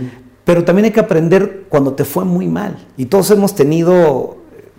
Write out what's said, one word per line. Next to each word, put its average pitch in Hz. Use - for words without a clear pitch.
Pero 170
también 180
hay 220
que 220
aprender 190
cuando 139
te 139
fue 185
muy 180
mal. 175
Y 131
todos 190
hemos 196
tenido 160